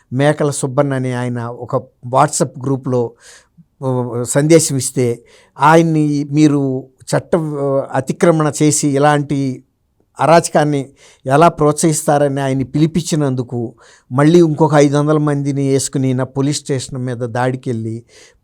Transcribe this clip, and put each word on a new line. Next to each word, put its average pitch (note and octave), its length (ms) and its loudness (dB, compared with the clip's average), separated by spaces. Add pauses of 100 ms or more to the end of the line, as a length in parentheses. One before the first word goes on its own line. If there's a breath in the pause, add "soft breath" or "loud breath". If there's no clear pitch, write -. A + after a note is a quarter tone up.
(120 soft breath)
మేకల D3 380 0
సుబ్బన్న C#3 440 -2
అనే B2+ 180 -4
ఆయన B2 320 -6
ఒక A#2+ 320 -8 (300)
WhatsApp C3+ 560 -2
గ్రూప్లో, B2+ 500 -2 (720 soft breath)
ఆ, B2 440 -4
సందేశం D3 480 4
ఇస్తే, B2 460 -2 (380 soft breath)
ఆయన్ని D3+ 640 4
మీరు C#3+ 600 2 (320)
చట్ట, - 200 -2
ఆ, C#3 580 -2
అతిక్రమణ D#3 580 0 (100)
చేసి D3+ 260 2
ఇలాంటి C#3 760 0 (580)
అరాచకాన్ని D3 680 2 (380 soft breath)
ఎలా D3 220 4
ప్రోత్సహిస్తారని D3+ 920 0
ఆయన్ని C3+ 240 -2
పిలిపించినందుకు, C#3 1080 -4 (380 soft breath)
మళ్ళీ D3+ 260 4
ఇంకొక D#3 360 2
ఐదు D3 220 4
వందల D3+ 220 2
మందిని C#3+ 500 -2
వేసుకుని C3 460 -2
నా B2+ 100 -2
పోలీస్ C#3 340 -2
స్టేషన్ C3+ 400 -8
మీద B2+ 180 -6
దాడికి B2+ 540 -4
వెళ్ళి, A2+ 320 -6 (420 soft breath)